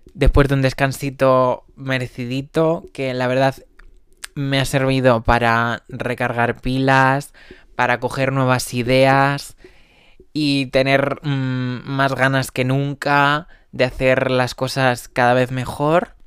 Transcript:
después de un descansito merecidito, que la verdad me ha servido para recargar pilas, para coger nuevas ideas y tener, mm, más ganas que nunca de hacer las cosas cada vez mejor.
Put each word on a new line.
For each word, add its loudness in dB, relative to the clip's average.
después 4
de -2
un 2
descansito 0
merecidito, -4
que -6
la -2
verdad 0
me -2
ha -2
servido 2
para 0
recargar -4
pilas, 2
para 0
coger -2
nuevas 0
ideas 2
y 0
tener, 0
mm, -4
más 0
ganas 0
que -2
nunca 0
de -2
hacer 0
las 0
cosas -2
cada 2
vez 0
mejor. -2